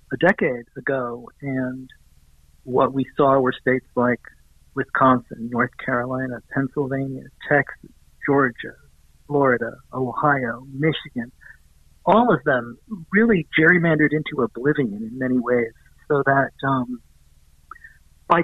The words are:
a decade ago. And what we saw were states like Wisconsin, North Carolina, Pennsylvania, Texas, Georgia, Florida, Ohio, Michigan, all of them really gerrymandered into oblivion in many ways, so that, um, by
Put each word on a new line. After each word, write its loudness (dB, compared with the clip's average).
a -4
decade 0
ago. -6
And -6
what 2
we -2
saw 6
were 2
states -2
like 0
Wisconsin, 0
North -4
Carolina, -4
Pennsylvania, -4
Texas, 0
Georgia, 0
Florida, 0
Ohio, -2
Michigan, -4
all 4
of 2
them -2
really 4
gerrymandered 4
into -4
oblivion 0
in -8
many 0
ways, 0
so 2
that, 2
um, -2
by 4